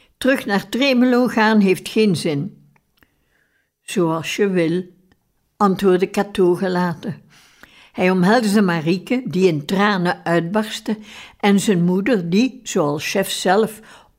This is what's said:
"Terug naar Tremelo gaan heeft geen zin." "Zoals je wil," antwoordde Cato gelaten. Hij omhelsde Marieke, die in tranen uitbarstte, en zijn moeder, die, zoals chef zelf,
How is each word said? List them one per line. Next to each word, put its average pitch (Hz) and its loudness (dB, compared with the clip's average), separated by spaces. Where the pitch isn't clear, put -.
"Terug 262 -2
naar 202 -2
Tremelo 247 2
gaan 220 2
heeft 190 2
geen 214 2
zin." 156 -6
"Zoals 165 -4
je 202 0
wil," 175 0
antwoordde 190 2
Cato 196 0
gelaten. 180 -4
Hij 185 0
omhelsde 202 2
Marieke, 180 -2
die 180 0
in 151 -2
tranen 185 0
uitbarstte, 190 -4
en 202 2
zijn 180 2
moeder, 185 0
die, 233 0
zoals 151 -2
chef 190 -2
zelf, 214 0